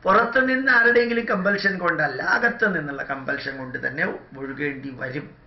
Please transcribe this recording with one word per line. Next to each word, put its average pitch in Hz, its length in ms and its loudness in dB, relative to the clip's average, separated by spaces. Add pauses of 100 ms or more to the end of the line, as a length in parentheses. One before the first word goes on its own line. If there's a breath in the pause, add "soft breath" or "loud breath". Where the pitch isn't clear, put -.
പുറത്തു 233 380 4
നിന്ന് 262 320 2
ആരുടെയെങ്കിലും 233 520 4
compulsion 196 540 0
കൊണ്ടല്ല, 156 440 0
അകത്ത് 208 560 2
നിന്നുള്ള 139 240 -6
compulsion 135 560 -6
കൊണ്ട് 127 280 -8
തന്നെ 180 320 -4 (200)
ഒഴുകേണ്ടി 135 560 -6
വരും. 131 420 -10 (100)